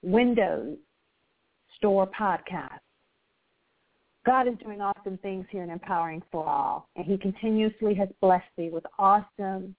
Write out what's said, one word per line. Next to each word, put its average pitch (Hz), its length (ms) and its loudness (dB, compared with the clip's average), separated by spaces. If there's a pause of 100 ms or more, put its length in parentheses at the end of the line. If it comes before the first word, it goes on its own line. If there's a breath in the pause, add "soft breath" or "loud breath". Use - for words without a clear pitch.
Windows 185 720 2 (1000)
Store 196 280 4
Podcast. 185 720 -4 (1500)
God 254 220 4
is 240 140 -2
doing 202 200 -10
awesome 196 400 -4
things 190 260 -8
here 190 140 -8
in 170 80 -8
Empowering 170 600 -4
for 156 160 -6
All, 143 500 -2
and 170 100 -8
he 190 100 0
continuously 214 800 0
has 190 160 -2 (100)
blessed 185 240 4 (140)
me 170 100 -4
with 165 160 -8 (140)
awesome 196 800 2